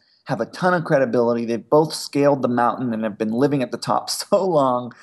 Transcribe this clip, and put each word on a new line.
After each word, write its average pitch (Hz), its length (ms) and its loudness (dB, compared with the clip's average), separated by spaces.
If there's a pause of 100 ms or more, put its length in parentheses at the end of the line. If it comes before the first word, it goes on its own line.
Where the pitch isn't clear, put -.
(260)
have 127 140 -4
a 113 60 -2
ton 180 300 0
of 170 80 -2
credibility. 120 600 2
They've 113 220 -4
both 160 280 4
scaled 143 480 0
the 123 60 0
mountain 120 440 0
and 110 100 -4
have 104 140 -6
been 110 140 -2
living 135 320 0
at 113 80 -6
the - 80 -6
top 120 300 -2
<laughs> - 20 -6
so - 340 0
long 127 580 0